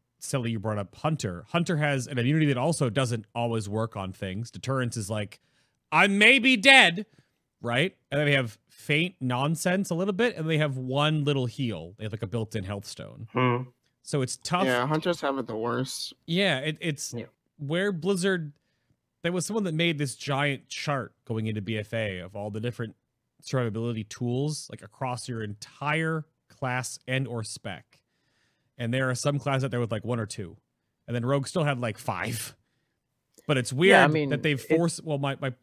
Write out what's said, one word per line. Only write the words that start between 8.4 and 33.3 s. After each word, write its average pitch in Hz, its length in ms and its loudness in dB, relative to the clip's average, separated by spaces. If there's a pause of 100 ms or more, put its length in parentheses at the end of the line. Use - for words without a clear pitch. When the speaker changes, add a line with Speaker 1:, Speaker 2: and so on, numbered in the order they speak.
Speaker 1:
Feint 160 540 -2
nonsense 156 680 0
a - 40 0
little 196 180 0
bit, 226 220 0
and 160 140 -4
they 160 80 2
have 147 200 0
one 143 480 2
little 139 200 2
heal. 104 520 -4
They 107 80 -8
have, 101 60 -4
like, - 120 -6
a 101 40 -6
built-in 107 360 -4
health 101 240 -8
stone. - 460 -14
Speaker 2:
Hmm. 123 240 4 (440)
Speaker 1:
So 143 220 -2
it's - 140 -6
tough. 180 280 0
Speaker 3:
Yeah, 127 220 2
Hunters 160 340 0
have 139 160 0
it 120 80 -4
the 110 100 -8
worst. 120 580 -4 (120)
Speaker 1:
Yeah, 170 340 0
it, 151 200 -4
it's 156 340 -6
Speaker 2:
Yeah. 117 120 -8 (320)
Speaker 1:
where 170 340 -2
Blizzard, 175 640 0 (680)
there 170 100 -2
was 180 140 -2
someone 214 200 -2
that 165 80 -2
made 165 260 2
this 139 160 -2
giant 139 540 -2
chart 139 440 -4 (120)
going 113 220 -4
into 107 140 -2
B 110 160 -4
F 104 160 -6
A 104 260 -2
of 90 160 -14
all 104 140 -8
the 107 100 -6
different 117 360 -6 (480)
survivability 113 640 -2
tools, 131 640 -2
like, 110 100 -14
across - 480 -8
your 113 140 -4
entire 151 800 -4 (240)
class 127 480 -4 (100)
and 131 200 0
or 113 160 -4
spec. - 580 -12 (760)
And 120 160 -2
there 131 160 0
are 127 60 0
some 143 240 0
classes 135 240 0
out 131 80 -2
there 123 80 0
with, 117 120 0
like, 107 120 -4
one 117 160 -2
or 107 60 -2
two. 104 320 -12 (500)
And 120 80 -4
then 117 100 -2
Rogue 139 220 0
still 175 160 0
had, 143 160 0
like, 113 180 -2
five. 107 580 -6 (920)